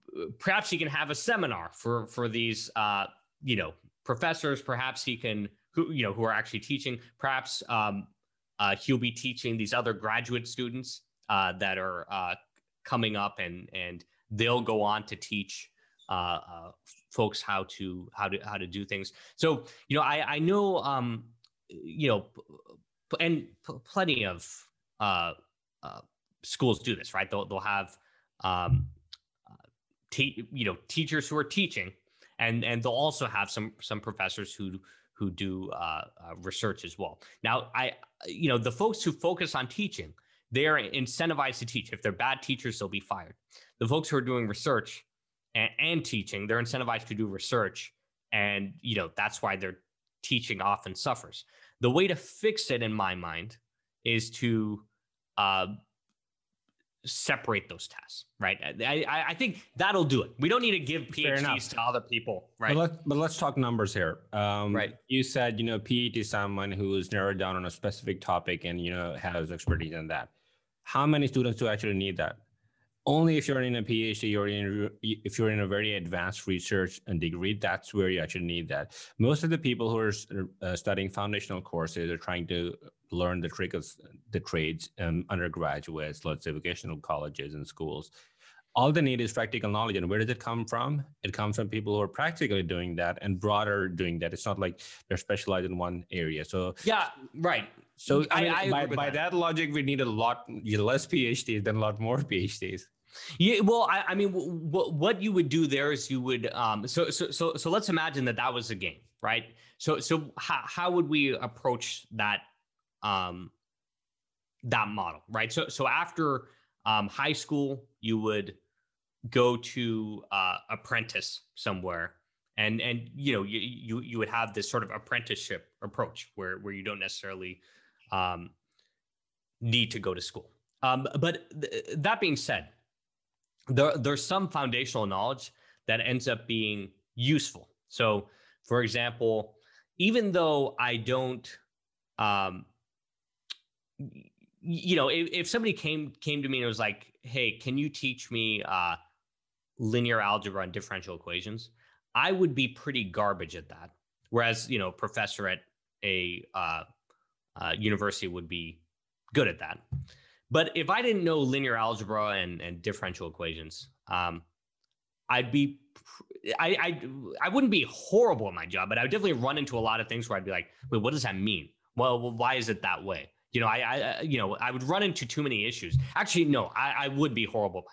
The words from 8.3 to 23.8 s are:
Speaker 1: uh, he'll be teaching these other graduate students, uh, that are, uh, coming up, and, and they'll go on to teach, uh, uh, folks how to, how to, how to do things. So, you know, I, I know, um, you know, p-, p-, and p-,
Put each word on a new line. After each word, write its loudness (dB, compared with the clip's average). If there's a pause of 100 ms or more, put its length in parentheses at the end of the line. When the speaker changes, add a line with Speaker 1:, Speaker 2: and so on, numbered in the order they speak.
Speaker 1:
uh, 4
he'll 2
be 0
teaching -4
these -2
other 2
graduate -2
students, -8 (260)
uh, 4
that -2
are, -4
uh, -4 (500)
coming 0
up, 0
and, -8
and -8 (280)
they'll 4
go 2
on 2
to -10
teach, -8 (380)
uh, -4
uh, -4 (420)
folks 2
how -2
to, -8
how -2
to, -4
how -8
to -6
do -6
things. -6 (240)
So, 2 (220)
you 0
know, 4
I, 0
I 0
know, 4
um, -2 (440)
you -2
know, 4
p-, -20 (680)
p-, 0
and 2 (180)
p-, -10 (100)